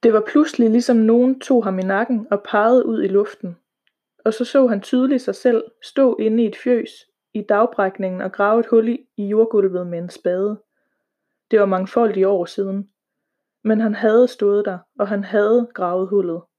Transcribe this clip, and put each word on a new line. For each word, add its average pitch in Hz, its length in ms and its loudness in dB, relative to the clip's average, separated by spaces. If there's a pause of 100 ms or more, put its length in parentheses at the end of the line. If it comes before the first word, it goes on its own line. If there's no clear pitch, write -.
Det 226 100 6
var 214 140 2
pludselig, 294 420 2
ligesom 233 280 2
nogen 240 420 4
tog 240 240 0
ham 190 160 -4
i 185 40 -4
nakken 214 480 -2
og 202 120 -4
pegede 233 420 2
ud 220 180 -4
i 196 40 -2
luften. 190 500 -4 (680)
Og 220 80 0
så 240 120 -6
så 269 220 2
han 202 140 -2
tydeligt 262 400 0
sig 196 140 -6
selv 226 280 0 (200)
stå 262 340 0
inde 220 260 0
i 220 40 0
et 202 80 -6
fjøs 247 340 -2 (440)
i 208 80 -6
dagbrækningen 196 800 -2
og 190 100 -8
grave 208 280 2
et 233 60 0
hul 226 240 2
i, - 180 -6 (100)
i 202 80 -6
jordgulvet 202 600 0
med 170 120 -8
en 175 100 -10
spade. 196 520 -4 (920)
Det 220 80 4
var 202 60 4
mangfoldige 190 640 0
år 185 180 0
siden. 196 440 -8 (760)
Men 220 180 0
han 214 140 -2
havde 233 320 4
stået 202 380 -2
der, 190 120 -6 (220)
og 202 80 -2
han 202 160 -4
havde 220 500 0
gravet 185 340 -4
hullet. 180 340 -2 (180)